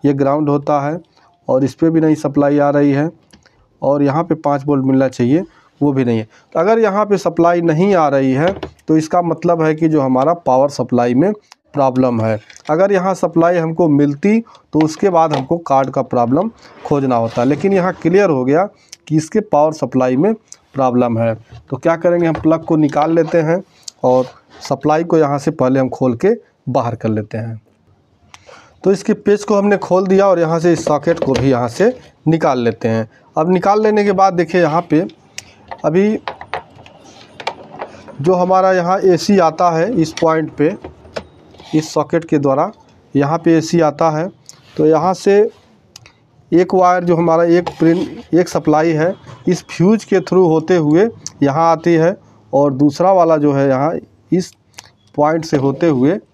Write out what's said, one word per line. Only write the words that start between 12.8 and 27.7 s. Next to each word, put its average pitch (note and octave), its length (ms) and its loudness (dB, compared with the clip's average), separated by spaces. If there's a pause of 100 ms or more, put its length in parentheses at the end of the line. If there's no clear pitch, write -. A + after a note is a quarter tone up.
यहाँ F#3+ 220 0
सप्लाई E3+ 420 0
हमको E3 320 0
मिलती, D3 520 2 (320)
तो D3+ 60 0
उसके D#3 320 0
बाद D#3+ 220 2
हमको C#3+ 260 -2
कार्ड C3+ 320 0
का C#3 140 -4
प्रॉब्लम B2+ 460 0 (340)
खोजना C3+ 320 0
होता। A#2 280 -2
लेकिन D3 280 0
यहाँ F#3 200 0
क्लियर F#3 380 0
हो C3 140 -2
गया D#3 240 0 (400)
कि D#3 80 0
इसके D#3+ 260 -2
पावर D#3 300 0
सप्लाई B2+ 440 -2
में F3+ 160 0 (420)
प्रॉब्लम B2 440 0
है। A2+ 160 -2 (360)
तो C3+ 60 -6
क्या E3 200 0
करेंगे, F3 300 0
हम D#3+ 80 0
प्लग D#3+ 300 0
को E3 120 0
निकाल D3+ 380 0
लेते E3 260 0
हैं E3 220 -2 (420)
और B2+ 220 2 (340)
सप्लाई D3+ 440 -2
को E3 140 0
यहाँ C#3+ 200 0
से C#3+ 120 -2
पहले C3 300 0
हम C3 80 0
खोल B2+ 280 -2
के F3+ 120 0 (400)
बाहर A#2+ 260 -4
कर A2+ 140 -6
लेते G#2+ 300 -6
हैं। A2+ 220 -10 (1200)